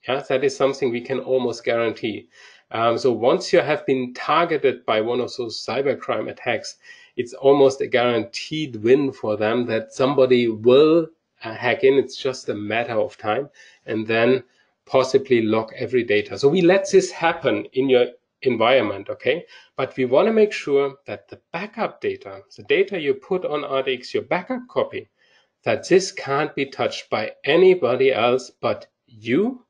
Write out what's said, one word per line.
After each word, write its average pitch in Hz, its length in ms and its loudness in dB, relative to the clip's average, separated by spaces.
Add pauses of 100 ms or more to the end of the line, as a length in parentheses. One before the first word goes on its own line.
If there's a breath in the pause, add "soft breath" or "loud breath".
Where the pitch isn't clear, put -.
Yeah, 135 220 -4
that 135 160 0
is 135 120 -2
something 135 340 0
we 117 100 -4
can 127 200 -6
almost 123 440 -4
guarantee. 113 640 -4 (420 soft breath)
Um, 117 280 0
so 127 140 2
once 127 400 0
you 170 80 6
have 147 260 -2
been 127 280 -2
targeted 151 720 0
by 110 160 0
one 120 200 -2
of 110 160 -6
those 113 280 -10
cybercrime 120 680 -4
attacks, - 460 -6 (400 loud breath)
it's 123 160 -6
almost 135 480 4
a - 60 -2
guaranteed 123 880 -2
win 127 360 2
for 107 240 -4
them 113 300 0
that 110 260 -4
somebody 127 560 2
will, 139 580 4 (360)
uh, 110 120 -12
hack 117 300 -2
in. 135 100 6
It's 127 220 0
just - 320 -8
a 110 60 -6
matter 107 380 -4
of - 240 -4
time, 110 320 -4 (380 soft breath)
and 110 200 -6
then 117 380 2 (420)
possibly 127 560 2
log 110 340 -2
every 117 280 -2
data. 104 340 -2
So - 100 2
we 180 140 2
let 190 280 4
this 190 200 4
happen 131 600 -2
in 135 160 0
your 123 180 6 (360)
environment, 113 680 2
okay? 151 340 -4 (320 loud breath)
But 135 200 -6
we 131 80 0
wanna 160 280 2
make 214 200 2
sure 139 420 -2 (120)
that 104 220 -14
the - 120 -20 (120)
backup 208 480 -8
data, 98 420 -8 (140)
the 110 60 -20
data 185 380 0
you 139 140 0
put 180 300 -6
on 147 200 -4
R 135 180 -2
D 131 120 -2
X, - 200 -12
your 107 80 -2
backup 185 460 -6
copy, - 400 -4 (560)
that 107 240 -2
this 185 240 2
can't 147 420 -4
be 139 120 -4
touched - 440 -6
by 117 220 -4 (120)
anybody 139 680 4
else 123 380 0 (100)
but 110 260 -4 (200)
you 131 640 -4